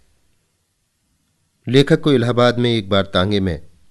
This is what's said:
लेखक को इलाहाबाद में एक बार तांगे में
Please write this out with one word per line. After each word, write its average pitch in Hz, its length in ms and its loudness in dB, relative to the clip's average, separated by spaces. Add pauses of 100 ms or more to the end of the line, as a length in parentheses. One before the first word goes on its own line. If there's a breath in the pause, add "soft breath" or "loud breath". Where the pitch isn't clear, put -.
(1700)
लेखक 139 340 2
को 151 120 0
इलाहाबाद 120 460 0
में 120 160 0
एक 98 140 -6
बार 98 140 2
तांगे 95 360 -2
में 87 280 -4 (240)